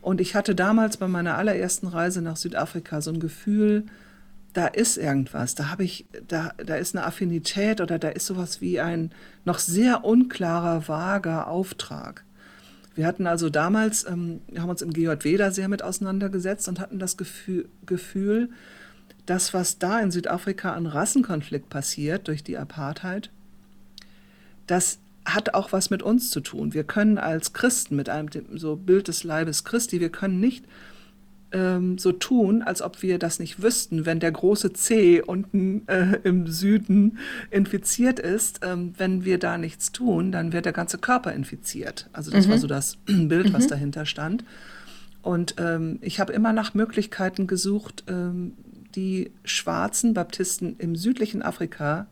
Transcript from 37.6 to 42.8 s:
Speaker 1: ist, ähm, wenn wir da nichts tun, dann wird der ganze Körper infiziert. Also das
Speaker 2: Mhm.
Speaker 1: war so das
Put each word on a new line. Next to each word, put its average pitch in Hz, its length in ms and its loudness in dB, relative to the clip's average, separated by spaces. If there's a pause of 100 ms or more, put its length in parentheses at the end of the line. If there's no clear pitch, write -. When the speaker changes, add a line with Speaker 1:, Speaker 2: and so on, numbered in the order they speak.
Speaker 1:
ist, 196 440 -2
ähm, 175 340 -4
wenn 185 280 0
wir 185 140 2
da 180 180 0
nichts 165 340 -6
tun, 190 400 2
dann 170 220 -2
wird 170 120 -2
der 175 80 0
ganze 175 260 -4
Körper 247 340 0
infiziert. - 800 -8
Also 156 160 -10
das 196 160 8
Speaker 2:
Mhm. 202 60 6
Speaker 1:
war 226 80 6
so 151 80 0
das 139 340 -4